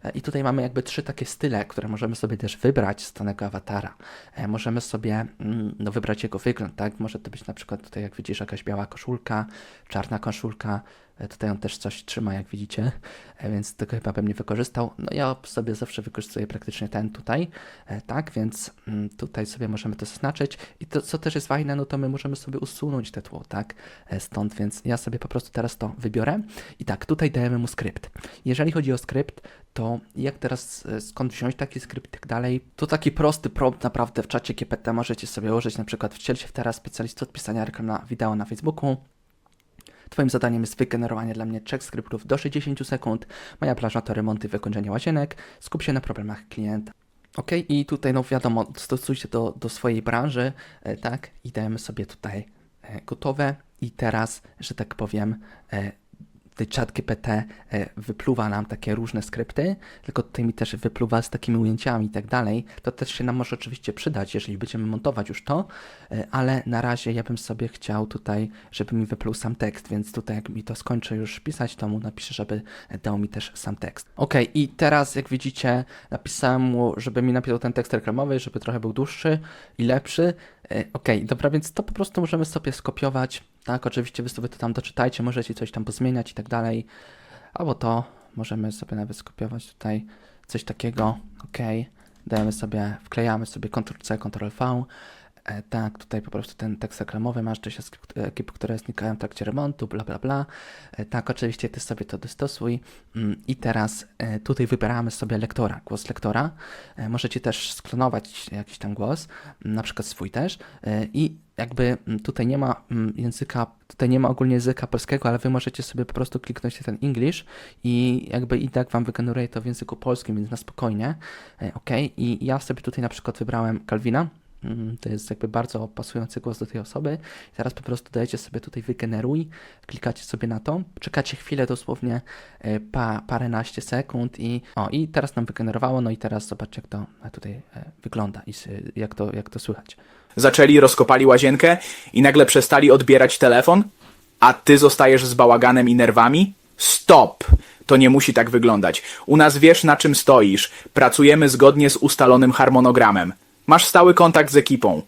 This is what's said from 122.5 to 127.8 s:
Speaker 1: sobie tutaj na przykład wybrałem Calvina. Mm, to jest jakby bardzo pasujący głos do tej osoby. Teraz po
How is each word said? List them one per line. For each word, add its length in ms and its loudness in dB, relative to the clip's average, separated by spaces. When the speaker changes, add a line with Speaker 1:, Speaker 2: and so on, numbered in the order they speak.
Speaker 1:
sobie 240 -8
tutaj 200 -6
na 60 -4
przykład 300 -10
wybrałem 420 -2
Calvina. 380 0
Mm, 360 -8
to 80 -10
jest 220 -8
jakby 180 -6
bardzo 400 -6
pasujący 520 -10
głos 180 -8
do 80 -8
tej 140 -10
osoby. 380 -6
Teraz 180 -6
po 80 -16